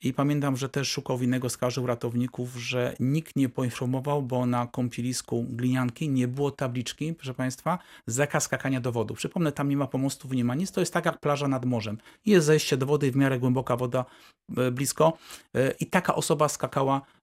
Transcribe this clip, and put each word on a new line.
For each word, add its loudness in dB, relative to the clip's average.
I 0
pamiętam, 0
że -4
też -2
szukał -4
winnego, 0
skarżył -2
ratowników, -2
że -2
nikt 0
nie 2
poinformował, -2
bo 0
na 0
kąpielisku -4
Glinianki 0
nie 2
było 0
tabliczki, -4
proszę -10
państwa, -4
zakaz 0
skakania -2
do -2
wody. -2
Przypomnę, -2
tam -2
nie 2
ma 0
pomostów, -4
nie 2
ma 2
nic, -2
to -2
jest 0
tak 0
jak -2
plaża 0
nad 0
morzem. -2
Jest 8
zejście 4
do 0
wody, 2
w 0
miarę 4
głęboka 2
woda, 0
e, 2
blisko, 2
e, 2
i -4
taka 2
osoba 2
skakała, 0